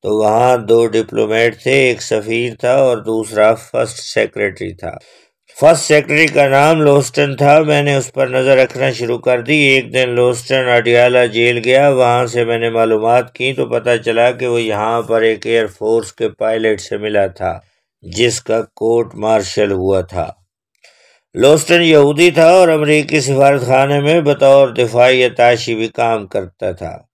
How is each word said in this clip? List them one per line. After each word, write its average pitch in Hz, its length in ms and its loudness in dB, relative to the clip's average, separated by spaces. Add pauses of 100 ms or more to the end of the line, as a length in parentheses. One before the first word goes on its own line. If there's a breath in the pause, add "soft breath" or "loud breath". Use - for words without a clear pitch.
तो 104 160 -2
वहाँ 113 460 0
दो 117 220 2
डिप्लोमेट 110 680 -2
थे, 131 340 0
एक 107 120 -6
सफ़ीर 113 640 -6
था 123 140 0
और 123 260 0
दूसरा 110 500 0
फर्स्ट 120 440 -6
सेक्रेटरी 98 760 -6
था। - 240 -14 (600 soft breath)
फर्स्ट 160 260 4
सेक्रेटरी 151 460 0
का 139 200 2
नाम 151 320 2
लोस्टन 143 540 0
था। 143 280 4
मैंने 143 340 0
उस 123 120 -4
पर 135 220 -4
नज़र 131 280 2
रखना 131 340 -2
शुरू 120 260 -4
कर 123 220 -2
दी। 147 260 0
एक 131 240 0
दिन 123 240 -2
लोस्टन 123 560 -2
अडियाला 120 560 2
जेल 117 320 0
गया, 131 320 2
वहाँ 123 360 2
से 120 180 -2
मैंने 117 260 -2
मालूमात 113 680 0
की 131 160 -4
तो 135 140 -4
पता 120 320 -2
चला 117 340 0
कि 123 140 -6
वो 120 120 -2
यहाँ 110 440 -4
पर 113 220 -2
एक 110 220 -4
एयरफोर्स 113 680 -2
के 113 180 -6
पायलट 110 480 -4
से - 200 -10
मिला 104 300 -2
था 90 300 -8 (440)
जिसका 113 580 -4 (140)
कोर्ट 117 420 -2
मार्शल 104 560 -2
हुआ 95 300 -2
था। 90 300 -10 (1000 soft breath)
लोस्टन 156 460 2
यहूदी 156 500 4
था 160 200 4
और 180 180 4
अमरीकी 151 520 0
सफारत 139 420 2
खाने 135 380 0
में 156 220 2
बतौर 139 500 4
दिफाई 123 500 2
अताशी 120 520 0
भी 110 140 -4
काम 113 380 -4
करता 95 460 -8
था। 85 200 -12 (200)